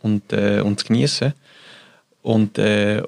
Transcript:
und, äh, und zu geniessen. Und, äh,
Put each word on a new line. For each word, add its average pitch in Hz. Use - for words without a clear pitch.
und, 107
äh, 101
und 104
zu -
geniessen. 131
Und, 110
äh, 104